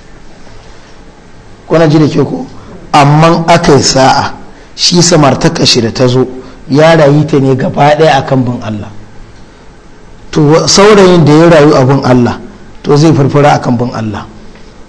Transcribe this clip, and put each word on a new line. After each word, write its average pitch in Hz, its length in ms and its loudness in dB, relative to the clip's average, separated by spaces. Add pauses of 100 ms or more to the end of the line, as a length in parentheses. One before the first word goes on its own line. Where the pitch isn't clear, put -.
(1700)
Kuna 160 200 0
ji 156 120 2
da 147 80 2
kyau 143 180 -2
ko? - 200 -8 (480)
Amman 156 540 2
aka 170 280 2
yi 123 80 2
sa'a, - 500 -2 (420)
shi - 280 0
samartaka 165 600 0
shi 120 160 -2
da 110 100 -4
ta 127 160 0
zo, 123 180 0 (440)
ya 156 260 2
rayu 151 300 2
ta 151 140 -2
ne 131 160 0
gaba 143 400 0
ɗaya 151 220 2
a 131 60 0
kan 135 200 -2
bin 117 200 -6
Allah. 104 240 -10 (1400)
To, 160 100 -2
wa-, 156 260 2
saurayin 190 580 4
da 147 80 4
ya 165 160 4
rayu 151 260 4
a 131 100 2
bin 135 200 0
Allah, 120 340 0 (420)
to 147 140 0
zai 156 160 2
furfura 143 440 0
a - 40 -4
kan 123 180 -4
bin 120 160 -6
Allah. 107 320 -10 (640)